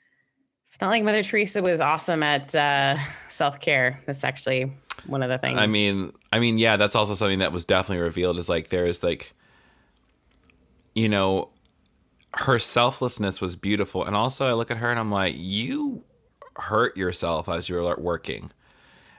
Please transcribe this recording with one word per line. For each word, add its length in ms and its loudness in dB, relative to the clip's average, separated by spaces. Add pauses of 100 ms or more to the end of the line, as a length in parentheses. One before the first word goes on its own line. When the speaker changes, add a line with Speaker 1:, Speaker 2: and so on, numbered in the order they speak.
(680)
Speaker 1:
it's 140 -20
not 100 0
like 120 4
Mother 220 2
Teresa 380 0
was 180 2
awesome 420 2
at, 320 0
uh, 420 2 (320)
self-care. 800 0
That's 160 -6
actually 480 -2 (360)
one 160 -2
of 80 -2
the 80 0
things. 200 0
Speaker 2:
I 80 4
mean, 460 0 (180)
I 80 2
mean, 200 2
yeah, 180 6
that's 180 2
also 200 2
something 260 2
that 120 2
was 120 -6
definitely 400 2
revealed 340 0
is, 120 -6
like, 180 0
there 160 0
is, 180 -2
like, 300 -4 (1600)
you 140 2
know, 400 2 (840)
her 260 2
selflessness 800 0
was 160 -4
beautiful. 480 -2
And 100 -2
also 320 0
I 60 2
look 180 -2
at 60 -4
her 140 -2
and 100 -2
I'm 100 -4
like, 260 0
"You 680 -4 (520)
hurt 420 -2
yourself 500 -2
as 200 -4
you're, 140 -2
like, 160 -2
working." 540 -6 (680)